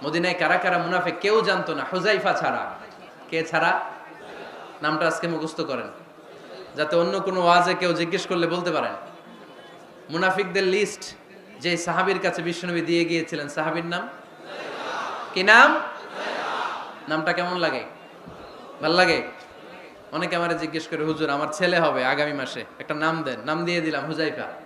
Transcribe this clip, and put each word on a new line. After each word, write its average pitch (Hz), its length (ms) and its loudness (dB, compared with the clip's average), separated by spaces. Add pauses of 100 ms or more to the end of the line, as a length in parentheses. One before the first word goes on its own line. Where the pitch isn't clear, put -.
মদিনায় 175 340 0
কারা 170 180 4
কারা 180 220 2
মুনাফিক 175 420 0
কেউ 214 200 4
জানতো 175 340 0
না, 139 180 -4
হুজাইফা 185 400 2
ছাড়া। 120 420 -2 (560)
কে 165 120 0
ছাড়া? 165 380 2 (1000)
নামটা 160 240 2
আজকে 160 220 0
মুখস্থ 160 320 -4
করেন, 131 260 -4 (920)
যাতে 151 200 0
অন্য 185 240 2
কোনো 185 240 0
ওয়াজে 175 300 6
কেউ 180 180 2
জিজ্ঞেস 170 340 0
করলে 175 200 0
বলতে 170 240 0
পারেন। 131 220 0 (1160)
মুনাফিকদের 185 520 2
list 196 520 0 (460)
যে 170 160 2
সাহাবীর 180 420 2
কাছে 175 240 0
বিশ্বনবী 170 380 -2
দিয়ে 170 240 4
গিয়েছিলেন, 160 440 -2
সাহাবীর 160 360 -2
নাম 175 240 -4 (1300)
কি? 185 80 0
নাম? 254 380 10 (1300)
নামটা 156 240 0
কেমন 180 240 0
লাগে? 143 280 0 (960)
ভাল 156 120 2
লাগে? 170 300 6 (920)
অনেকে 170 240 -2
আমারে 170 220 0
জিজ্ঞেস 156 300 -4
করে, 156 160 -4
"হুজুর, 156 260 0
আমার 143 220 0
ছেলে 180 260 2
হবে 143 260 4
আগামী 147 280 2
মাসে, 131 320 -6 (140)
একটা 151 160 -6
নাম 160 280 0
দেন।" 127 220 -4
নাম 160 200 -2
দিয়ে 175 160 2
দিলাম 147 260 -2
হুজাইফা। 151 460 -4 (120)